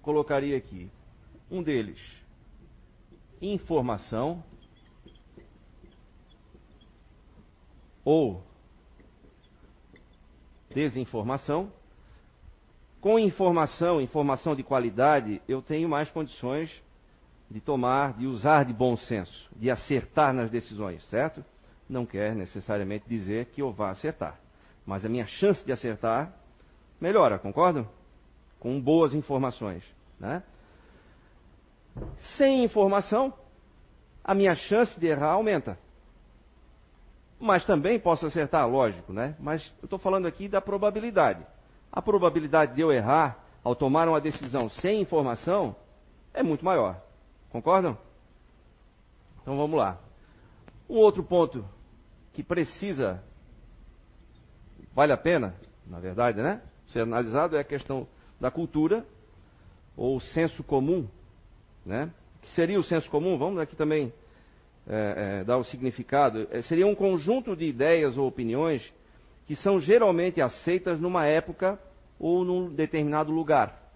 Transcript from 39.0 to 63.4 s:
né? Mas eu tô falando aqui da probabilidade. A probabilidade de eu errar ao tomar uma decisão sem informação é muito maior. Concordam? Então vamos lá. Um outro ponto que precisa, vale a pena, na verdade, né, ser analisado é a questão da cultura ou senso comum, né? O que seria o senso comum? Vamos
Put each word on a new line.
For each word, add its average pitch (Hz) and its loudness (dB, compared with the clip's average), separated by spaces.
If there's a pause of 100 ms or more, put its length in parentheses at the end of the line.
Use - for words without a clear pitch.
né? 127 -6
Mas 151 -8 (100)
eu - -16
tô 190 -8
falando 190 -2
aqui 185 -8
da 196 0
probabilidade. 196 0 (480)
A - -4
probabilidade 156 2
de 131 -2
eu 160 4
errar 131 2 (180)
ao 123 0
tomar 147 2
uma 156 2
decisão 135 -4
sem 202 -2
informação 151 -2 (560)
é - -2
muito 160 -2
maior. 117 2 (500)
Concordam? 160 0 (1500)
Então 135 -6
vamos 151 0
lá. 95 0 (880)
Um 240 -2
outro 208 6
ponto 160 2 (680)
que 151 -10
precisa, 139 -4 (1700)
vale 147 4
a 120 4
pena, 135 0 (320)
na 90 -14
verdade, 101 -2
né, 196 -4 (260)
ser 123 -4
analisado 120 0
é 147 2
a 139 -4
questão 135 -8 (320)
da 127 -2
cultura 165 0 (880)
ou 127 -2
senso 165 -2
comum, 143 0 (760)
né? 127 -6 (260)
O - -20
que - -20
seria 175 2
o 175 2
senso 165 -2
comum? 165 0
Vamos 175 -2